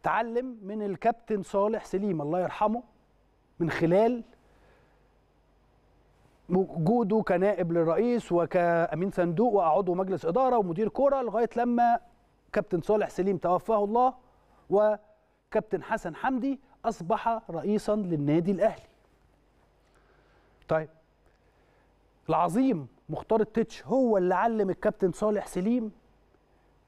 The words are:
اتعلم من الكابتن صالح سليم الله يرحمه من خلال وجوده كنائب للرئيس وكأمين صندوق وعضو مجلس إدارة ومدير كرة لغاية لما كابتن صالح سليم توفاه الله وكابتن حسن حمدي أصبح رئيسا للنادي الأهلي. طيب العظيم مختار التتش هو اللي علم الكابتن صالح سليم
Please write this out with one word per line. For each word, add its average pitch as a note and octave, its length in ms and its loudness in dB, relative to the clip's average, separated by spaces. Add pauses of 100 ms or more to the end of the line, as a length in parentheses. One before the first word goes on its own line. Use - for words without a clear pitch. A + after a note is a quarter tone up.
اتعلم A#3 600 -4
من G#3 200 -8
الكابتن G#3 600 -2
صالح G#3 420 -2
سليم F#3 380 -2
الله D#3+ 180 -2
يرحمه G#3+ 420 -2 (760)
من E3+ 120 0
خلال G#3+ 540 2 (2250)
وجوده F#3+ 800 2
كنائب F3+ 440 2
للرئيس E3+ 600 2
وكأمين E3+ 760 2
صندوق F3+ 420 0
وعضو F3+ 420 2
مجلس F#3 320 -2
إدارة B3 320 2
ومدير G3 300 0
كرة C4+ 340 0
لغاية A3+ 340 -2
لما A#3+ 440 2 (520)
كابتن F#3+ 280 -2
صالح G#3 280 0
سليم F#3 280 -2
توفاه F#3 480 0
الله B3 300 0 (560)
وكابتن G#3 1120 -2
حسن F#3+ 340 -6
حمدي C4 440 -4 (240)
أصبح A3 560 -2 (100)
رئيسا G3 420 -2
للنادي E3+ 580 0
الأهلي. G3 360 0 (1800)
طيب D#3+ 200 -2 (1400)
العظيم F3 580 0 (220)
مختار A3 320 0
التتش - 460 -4
هو A3+ 320 2
اللي F3+ 160 2
علم G#3 360 0
الكابتن F#3+ 420 0
صالح G#3+ 340 -2
سليم A3 460 -2 (960)